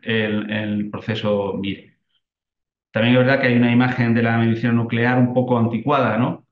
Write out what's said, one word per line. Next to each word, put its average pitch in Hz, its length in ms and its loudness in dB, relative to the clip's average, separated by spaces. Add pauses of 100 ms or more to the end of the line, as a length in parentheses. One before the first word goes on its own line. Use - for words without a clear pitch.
en, 107 480 -2
en 107 200 -4
el 104 200 -4
proceso 101 720 -4
mire. - 360 -8 (920)
También 117 240 2
es 127 100 4
verdad 135 160 2
que 131 80 0
hay 120 80 2
una 120 160 4
imagen 120 420 2
de 117 80 2
la 113 160 0
medicina 113 340 0
nuclear 117 460 0
un 120 160 2
poco 123 240 0
anticuada, 113 600 0
¿no? 156 340 -4